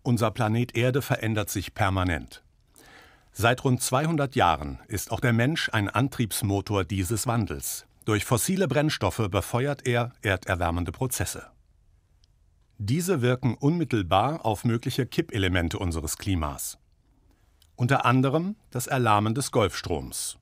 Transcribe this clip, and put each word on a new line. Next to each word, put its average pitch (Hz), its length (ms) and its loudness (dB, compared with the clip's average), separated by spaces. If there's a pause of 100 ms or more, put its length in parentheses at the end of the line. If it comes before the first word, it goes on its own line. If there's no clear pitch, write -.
Unser 113 300 2
Planet 117 440 -2
Erde 127 260 2
verändert 107 480 -2
sich - 240 -6
permanent. 90 680 -2 (880)
Seit 117 320 0
rund 127 180 2
zweihundert 143 540 0
Jahren 76 520 2
ist - 240 -6
auch 113 80 -2
der 120 140 2
Mensch 123 400 0
ein 101 160 0
Antriebsmotor 101 960 -2
dieses 95 420 -2
Wandels. 113 600 -4 (200)
Durch 107 200 2
fossile 185 420 2
Brennstoffe 123 640 0
befeuert 127 560 -2
er 120 240 0 (100)
erderwärmende 87 680 -2
Prozesse. - 560 -6 (1300)
Diese 151 440 0
wirken 123 340 2
unmittelbar 127 920 2
auf 107 200 -2
mögliche 120 400 0
Kippelemente 92 760 0
unseres 80 380 -4
Klimas. 76 600 -4 (1000)
Unter 123 300 2
anderem 135 500 4 (160)
das 123 160 -6
Erlahmen 110 460 4
des 135 180 -4
Golfstroms 87 920 0